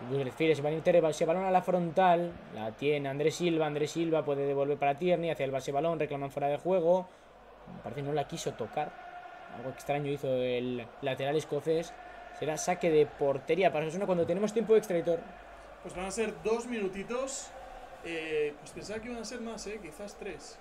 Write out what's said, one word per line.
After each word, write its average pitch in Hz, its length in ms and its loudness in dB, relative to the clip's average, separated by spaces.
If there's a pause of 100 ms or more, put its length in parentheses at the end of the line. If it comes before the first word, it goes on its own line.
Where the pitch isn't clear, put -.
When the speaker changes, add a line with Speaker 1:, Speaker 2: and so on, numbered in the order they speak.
(100)
Speaker 1:
prefiere 139 440 0
ese 139 80 -2
balón, 151 220 -2
ese 165 400 6
balón 175 200 2
a 190 60 2
la 185 120 6
frontal, 175 720 4 (220)
la 110 180 -6
tiene 143 360 0
Andrés 143 280 2
Silva, 165 300 2
Andrés 147 260 0
Silva 160 320 2
puede 139 220 0
devolver 139 320 2
para 139 200 2
Tierney, 170 320 2
hacia 151 140 -2
el 170 80 0
base 135 200 -4
balón, 156 260 0
reclaman 139 320 -2
fuera 143 180 0
de 147 100 2
juego, 180 500 4 (680)
me - 80 -14
parece 120 200 -8
no 139 100 -4
la 147 140 0
quiso 156 280 -6
tocar, 147 360 -6 (680)
algo 123 140 -8
extraño 143 400 -2
hizo 139 180 -2
el 127 580 0 (160)
lateral 135 340 0
escocés, 156 580 0 (440)
será 151 180 -2
saque 180 340 0
de 151 160 8
portería 160 680 2
para 151 140 0
Osasuna 180 200 -2
cuando 175 200 2
tenemos 202 260 0
tiempo 220 240 4
extra, 208 200 2
Aitor. 165 240 2 (600)
Speaker 2:
Pues 156 120 -12
van 180 120 -6
a 190 40 -6
ser 208 320 -2
dos 233 240 0
minutitos, 226 840 -4 (560)
eh, 160 560 -2
pues - 120 -18
pensaba 196 280 -8
que 226 80 -10
iban 233 140 -8
a - 20 -8
ser 233 160 -10
más, 226 280 -8
eh, 214 120 -8
quizás 202 380 -14
tres. - 420 -12